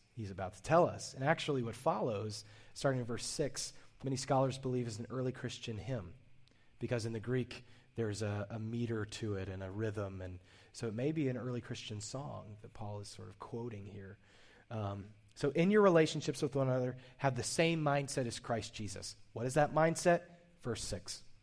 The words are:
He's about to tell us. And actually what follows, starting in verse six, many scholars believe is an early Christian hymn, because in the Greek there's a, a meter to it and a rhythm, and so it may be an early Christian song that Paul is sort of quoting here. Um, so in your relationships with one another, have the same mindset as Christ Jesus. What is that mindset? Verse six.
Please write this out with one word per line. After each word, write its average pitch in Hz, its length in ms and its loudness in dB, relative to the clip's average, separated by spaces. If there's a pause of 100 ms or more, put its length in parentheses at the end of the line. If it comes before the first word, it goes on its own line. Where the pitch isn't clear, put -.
(160)
He's 107 140 -6
about 92 260 -6
to - 60 -18
tell 160 260 6
us. - 280 -6
And 131 80 -4
actually 143 400 2
what 113 120 -4
follows, 113 720 -2 (280)
starting 131 260 2
in 117 80 -4
verse 113 180 -4
six, - 480 -4 (300)
many 135 120 0
scholars 135 440 2
believe 127 280 -2
is 107 120 -6
an 117 100 -8
early 127 220 0
Christian 117 480 -6
hymn, 95 340 -6 (640)
because 117 300 0
in 113 60 -2
the 113 60 -4
Greek 120 460 -2 (300)
there's 107 260 0
a, 104 300 0
a 113 80 -4
meter 113 460 0
to 104 300 -2
it 95 140 -4
and 95 140 -6
a 92 80 -6
rhythm, 101 500 -2
and 92 180 -8 (320)
so - 160 -6
it 107 60 -2
may 127 180 0
be 156 180 2
an 127 80 0
early 123 240 -4
Christian 110 380 -8
song 107 600 -8
that - 120 -16
Paul 104 260 -8
is 101 80 -10
sort 101 220 -14
of 104 100 -18
quoting 117 480 -8
here. 98 320 -12 (500)
Um, 101 360 -4 (280)
so - 180 0
in 170 200 6
your 214 100 8
relationships 160 640 6
with 143 120 0
one 135 140 4
another, 127 280 2 (200)
have 135 180 2
the 120 60 0
same 165 420 2
mindset 143 440 2
as 113 100 -6
Christ - 380 -4
Jesus. 98 400 -8 (180)
What 117 140 -2
is 131 80 -2
that 147 180 6
mindset? 165 480 6 (400)
Verse 117 220 -4
six. - 400 -6 (200)